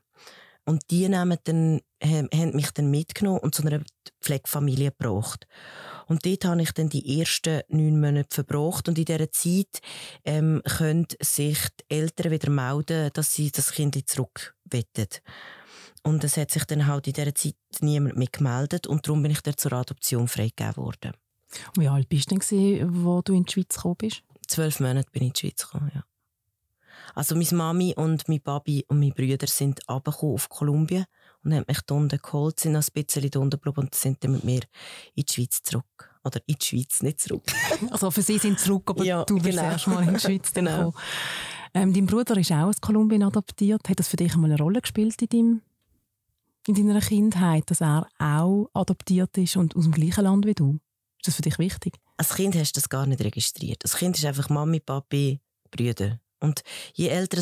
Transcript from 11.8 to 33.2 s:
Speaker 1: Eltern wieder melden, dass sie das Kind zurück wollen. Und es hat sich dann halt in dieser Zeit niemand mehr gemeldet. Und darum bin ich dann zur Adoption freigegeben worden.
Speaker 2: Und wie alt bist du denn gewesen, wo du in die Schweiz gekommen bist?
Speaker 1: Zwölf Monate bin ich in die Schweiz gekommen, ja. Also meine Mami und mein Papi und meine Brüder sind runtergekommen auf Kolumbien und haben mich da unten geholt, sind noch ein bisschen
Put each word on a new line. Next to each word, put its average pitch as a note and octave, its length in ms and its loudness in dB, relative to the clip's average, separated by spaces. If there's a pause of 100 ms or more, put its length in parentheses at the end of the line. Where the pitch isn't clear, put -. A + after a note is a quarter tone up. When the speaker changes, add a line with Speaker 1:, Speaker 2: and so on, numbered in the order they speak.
Speaker 1:
Eltern E3 360 0
wieder D3 180 0
melden, C#3+ 640 0
dass - 200 -2
sie D3+ 180 -2
das - 220 -4
Kind C#3+ 340 -2
zurück - 480 -6 (160)
wollen. A2+ 360 -4 (960)
Und D#3 200 0
es D3 140 -2
hat D3+ 140 -2
sich D#3 120 -2
dann D3 240 0
halt C#3+ 200 -2
in C#3 60 -2
dieser C#3+ 220 -4
Zeit - 200 -4 (260)
niemand D3 340 2
mehr B2+ 160 0
gemeldet. C#3 560 -2
Und D3+ 180 -2
darum D3+ 160 0
bin D3+ 100 2
ich D3+ 100 -2
dann C#3+ 160 -4
zur C3 160 -2
Adoption B2 560 -2
freigegeben A2 480 -4
worden. A#2 340 -8 (640)
Speaker 2:
Und E3+ 80 4
wie C#3 60 4
alt C#3 180 2
bist D3 240 0
du F#3+ 40 2
denn G3 40 0
gewesen, F#3+ 640 2
wo F3 180 2
du G3 120 0
in F3+ 100 4
die - 80 -10
Schweiz - 240 -2
gekommen F3 220 -4
bist? - 260 -6 (240)
Speaker 1:
Zwölf D#3 320 -2
Monate C3 320 0
bin B2+ 120 -2
ich B2+ 40 2
in B2 60 -2
die - 80 -6
Schweiz - 280 -6
gekommen, D3 240 -6
ja. C#3 120 -8 (1120)
Also D3 200 -2
meine E3+ 180 0
Mami E3+ 420 2
und D#3+ 320 0
mein D#3 140 0
Papi C#3+ 460 -2
und D3 120 2
meine C#3+ 140 4
Brüder C3+ 340 -2
sind C#3 320 -2 (100)
runtergekommen C#3 460 -2
auf - 140 -6
Kolumbien D#3 560 0 (380)
und D#3 100 0
haben D3 140 0
mich - 180 -2
da C#3+ 100 -2
unten D3 260 2
geholt, D3+ 380 -2
sind D#3 140 0
noch D3+ 80 2
ein D3 240 -4
bisschen C#3 240 -2